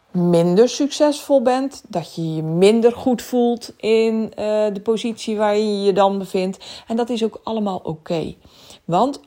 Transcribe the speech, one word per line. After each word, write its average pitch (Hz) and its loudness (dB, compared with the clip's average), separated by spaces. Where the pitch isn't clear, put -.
minder 175 4
succesvol 285 0
bent, 254 -2
dat 170 -8
je 160 -4
je 156 -4
minder 202 4
goed 240 -2
voelt 240 -2
in, 220 0
eh, 208 -6
de 196 -8
positie 226 -4
waar 208 2
je 208 0
je 202 2
dan 196 2
bevindt. 190 -6
En 226 -6
dat 233 -2
is 226 -2
ook 220 -4
allemaal 208 -4
oké. 160 -6
Want 214 0